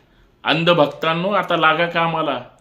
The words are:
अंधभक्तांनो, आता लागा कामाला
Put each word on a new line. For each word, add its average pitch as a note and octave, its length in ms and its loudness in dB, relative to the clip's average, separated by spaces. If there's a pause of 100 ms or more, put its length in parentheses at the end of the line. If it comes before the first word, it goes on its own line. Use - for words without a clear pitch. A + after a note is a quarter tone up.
(440)
अंधभक्तांनो, E3 840 0
आता F3+ 280 -2
लागा D#3+ 280 2
कामाला D#3+ 580 -2 (180)